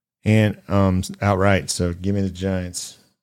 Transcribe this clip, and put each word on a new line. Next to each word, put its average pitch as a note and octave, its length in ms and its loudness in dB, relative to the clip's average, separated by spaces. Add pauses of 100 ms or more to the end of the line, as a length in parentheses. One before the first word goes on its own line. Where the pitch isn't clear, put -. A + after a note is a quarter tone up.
(260)
and, G#2+ 420 4
um, F#2 360 2 (180)
outright. G2 480 2
So F2 240 -2
give F#2 220 -4
me G2+ 60 0
the F#2+ 80 -2
Giants. F2+ 680 -6 (260)